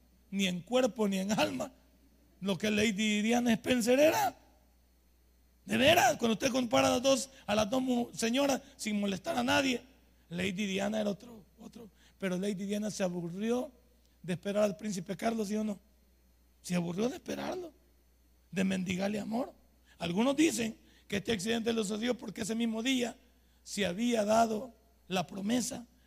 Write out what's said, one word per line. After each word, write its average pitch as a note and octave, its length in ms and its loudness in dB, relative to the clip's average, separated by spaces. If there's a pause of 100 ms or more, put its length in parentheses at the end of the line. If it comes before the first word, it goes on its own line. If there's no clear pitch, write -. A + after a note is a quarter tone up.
(300)
ni G3 160 0
en F3+ 140 -2
cuerpo A#3 480 0
ni F#3+ 100 0
en G3 140 -2
alma, C#4 400 -2 (680)
lo F#3+ 160 0
que G#3+ 140 0
Lady G#3+ 520 2
Diana A#3+ 320 4
Spencer B3 440 2
era. D#4+ 400 4 (1300)
De G#3 120 -2
veras, E4 400 6
cuando A3+ 180 2
usted C4 180 0
compara C4 340 2
a C4 60 4
las B3+ 100 0
dos, C4+ 280 2 (140)
a G#3 120 0
las G#3+ 120 2
dos C4 140 0
mu-, A#3+ 320 0
señoras, B3+ 480 0 (140)
sin G#3 240 -2
molestar G3+ 360 -2
a A#3+ 60 0
nadie, C4+ 480 0 (380)
Lady F#3 380 -4
Diana G3 320 -2
era G#3 120 0
otro, A3+ 340 -10 (160)
otro. A3+ 300 -20 (280)
Pero F3+ 200 -4
Lady G3+ 260 -4
Diana G#3 260 -4
se - 120 -4
aburrió F#3+ 680 -2 (520)
de E3+ 100 -6
esperar G3+ 320 0
al G#3 140 0
príncipe G3 360 -6
Carlos, A3+ 340 -2
¿sí G#3+ 80 -2
o G#3+ 60 0
no? G#3+ 160 -4 (840)
Se F3 120 -4
aburrió F3 360 0
de - 60 -8
esperarlo, - 540 -6 (800)
de F#3+ 140 -2
mendigarle F#3+ 560 -2
amor. A3 320 -4 (460)
Algunos G3 360 0
dicen A#3+ 400 2 (320)
que G3+ 120 -2
este A#3 140 -2
accidente A3+ 420 -2
le A3+ 100 0
sucedió A3 320 -2
porque A3+ 240 -10
ese A3 140 -4
mismo A3+ 280 -2
día B3 320 0 (480)
se - 220 -4
había A3 400 0
dado A3 500 2 (320)
la F3+ 200 -2
promesa A#3 600 -4 (200)